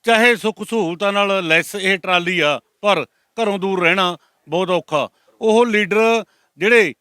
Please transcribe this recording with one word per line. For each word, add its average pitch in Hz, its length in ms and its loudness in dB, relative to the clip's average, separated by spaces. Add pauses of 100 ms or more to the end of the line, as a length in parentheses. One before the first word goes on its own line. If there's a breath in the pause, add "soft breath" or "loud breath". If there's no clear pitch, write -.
ਚਾਹੇ 233 320 4
ਸੁੱਖ 208 340 -6
ਸਹੂਲਤਾਂ 196 440 -2
ਨਾਲ 196 340 0
ਲੈਸ 160 280 -2
ਇਹ 190 220 -2
ਟਰਾਲੀ 175 420 -2
ਆ, 147 200 0 (220)
ਪਰ 185 240 0 (380)
ਘਰੋਂ 202 160 -2
ਦੂਰ 190 220 -2
ਰਹਿਣਾ 175 360 0 (320)
ਬਹੁਤ 175 200 -2
ਔਖਾ। 156 400 -2 (320)
ਉਹ 220 240 4
ਲੀਡਰ 214 600 0 (320)
ਜਿਹੜੇ 196 440 2